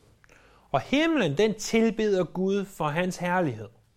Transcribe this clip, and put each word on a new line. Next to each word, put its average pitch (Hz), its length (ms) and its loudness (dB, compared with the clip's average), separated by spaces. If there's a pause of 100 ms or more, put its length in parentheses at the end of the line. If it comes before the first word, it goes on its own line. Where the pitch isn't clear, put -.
(720)
og 135 100 0
himlen, 269 580 0
den 214 200 2
tilbeder 220 680 2
Gud 190 400 -2
for 160 240 -6
hans 180 280 -2
herlighed. 160 520 -2 (280)